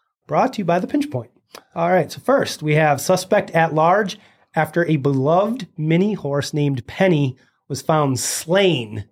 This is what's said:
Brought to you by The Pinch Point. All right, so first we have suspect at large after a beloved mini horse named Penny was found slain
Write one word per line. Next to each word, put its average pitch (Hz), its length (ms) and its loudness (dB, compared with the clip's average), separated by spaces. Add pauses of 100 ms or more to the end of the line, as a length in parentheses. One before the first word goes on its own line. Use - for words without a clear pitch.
(260)
Brought 196 280 0
to - 40 -10
you 208 60 -4
by 170 140 0
The 180 80 -4
Pinch 294 240 -2
Point. 113 200 -8 (440)
All 170 160 -2
right, 180 200 2
so - 100 -16
first - 420 0
we 151 120 0
have 151 260 4
suspect - 500 0
at 165 240 2
large 180 440 2 (360)
after 160 320 0
a 160 100 2
beloved 156 720 0 (100)
mini 170 380 0
horse 143 400 -6
named 143 320 -2
Penny 151 500 0 (320)
was 139 140 -8
found 147 380 0
slain 143 920 -2